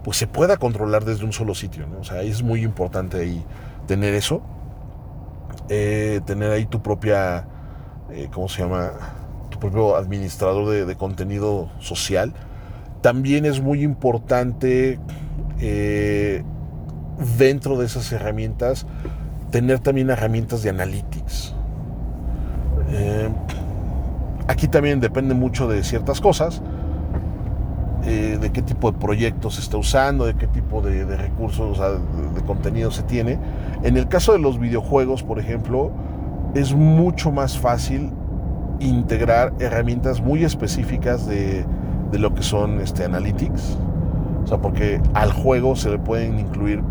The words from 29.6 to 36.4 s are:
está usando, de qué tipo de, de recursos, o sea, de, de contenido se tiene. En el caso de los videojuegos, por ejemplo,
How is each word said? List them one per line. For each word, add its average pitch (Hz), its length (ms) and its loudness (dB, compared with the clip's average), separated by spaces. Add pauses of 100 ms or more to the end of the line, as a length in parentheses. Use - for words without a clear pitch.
está - 160 -2
usando, 135 480 4
de 113 100 2
qué 113 120 0
tipo 113 340 0
de, 98 240 0
de 95 120 -2
recursos, 107 540 -2
o 98 40 0
sea, 95 140 2
de, - 460 -2
de - 100 -2
contenido 107 460 0
se - 120 -4
tiene. 120 360 0 (440)
En 123 140 4
el 127 100 2
caso 180 260 6
de 190 60 6
los 135 200 2
videojuegos, 127 640 2
por 110 160 -4
ejemplo, 117 520 -2 (600)